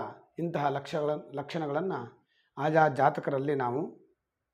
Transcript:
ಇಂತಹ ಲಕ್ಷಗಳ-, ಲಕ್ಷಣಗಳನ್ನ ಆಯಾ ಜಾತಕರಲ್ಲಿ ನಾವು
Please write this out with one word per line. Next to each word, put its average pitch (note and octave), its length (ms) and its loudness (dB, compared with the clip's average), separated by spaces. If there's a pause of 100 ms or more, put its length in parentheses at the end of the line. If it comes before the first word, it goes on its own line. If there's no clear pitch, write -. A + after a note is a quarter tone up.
(400)
ಇಂತಹ D#3 280 0
ಲಕ್ಷಗಳ-, D3 680 -2
ಲಕ್ಷಣಗಳನ್ನ D#3 580 -4 (640)
ಆಯಾ D#3 300 6
ಜಾತಕರಲ್ಲಿ C#3 680 2
ನಾವು C3 520 -4 (460)